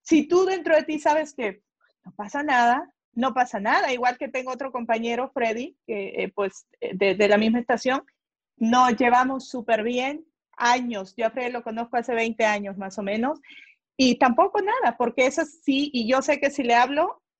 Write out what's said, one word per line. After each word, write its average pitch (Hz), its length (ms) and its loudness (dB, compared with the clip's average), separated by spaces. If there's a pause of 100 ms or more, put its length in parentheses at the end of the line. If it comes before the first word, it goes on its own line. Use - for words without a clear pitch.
si 302 260 2
tú 359 180 4
dentro 339 300 0
de 311 80 4
ti 311 140 -6
sabes 311 380 0
que 208 260 -8 (440)
no 180 100 -20
pasa 208 260 -8
nada, 254 500 2 (220)
no 233 200 -2
pasa 240 260 0
nada. 277 320 0
Igual 247 280 0
que 277 100 -6
tengo 254 220 -6
otro 262 200 -8
compañero, 233 600 -2
Freddy, 240 420 -4 (100)
que, 202 240 -8 (140)
eh, 196 100 -6
pues, - 340 -6 (120)
eh, - 160 -8
de, 190 200 2
de 208 120 2
la 208 100 6
misma 226 220 2
estación, 254 440 -2 (520)
nos 247 400 4
llevamos 254 540 2
súper 233 340 -2
bien, 254 420 -4 (300)
años. 240 600 -2
Yo 226 80 -2
a 220 60 0
Freddy 247 200 -6
lo 240 120 -8
conozco 233 340 -6
hace 233 160 -4
veinte 226 320 0
años 202 320 -2
más 190 220 -10
o - 20 -6
menos, 226 380 -4 (580)
y 254 220 4
tampoco 339 420 2
nada, 415 360 0
porque 240 280 0
eso 320 200 0
sí, 285 480 -2
y 233 160 -2
yo 262 120 2
sé 285 180 0
que 277 120 0
si 277 120 -6
le 233 120 2
hablo, 285 460 0 (180)